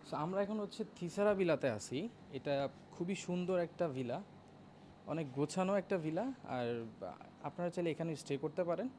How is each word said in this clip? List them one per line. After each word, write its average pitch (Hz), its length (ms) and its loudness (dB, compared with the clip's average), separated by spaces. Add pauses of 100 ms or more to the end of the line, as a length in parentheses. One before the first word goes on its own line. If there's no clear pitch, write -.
So, 160 60 -4
আমরা 180 260 0
এখন 214 180 0
হচ্ছে 202 260 -4 (100)
থিসারা 202 380 2
ভিলাতে 160 360 4
আছি। 127 400 -2 (220)
এটা 139 380 0 (220)
খুবই 180 240 -2
সুন্দর 180 440 0
একটা 170 280 2
ভিলা, 131 360 -2 (840)
অনেক 151 260 -2
গোছানো 185 440 2
একটা 190 220 2
ভিলা। 170 360 0 (100)
আর 120 420 0 (580)
আপনারা 175 260 -2
চাইলে 170 220 2
এখানে 160 240 0
স্টে 139 220 -2
করতে 156 260 0
পারেন। 170 360 0